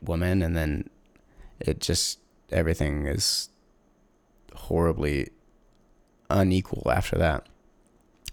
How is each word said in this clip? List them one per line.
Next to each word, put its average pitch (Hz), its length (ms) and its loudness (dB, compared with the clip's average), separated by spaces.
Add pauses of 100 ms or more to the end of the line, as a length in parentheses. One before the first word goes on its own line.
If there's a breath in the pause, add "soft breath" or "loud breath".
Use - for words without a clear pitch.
woman, 90 400 0
and 82 140 0
then 78 320 -2 (720 soft breath)
it - 220 -2
just, - 400 -2 (300)
everything 73 560 0
is - 420 -2 (1080)
horribly 76 720 0 (1040)
unequal 95 600 2
after - 280 0
that. 82 280 2 (880)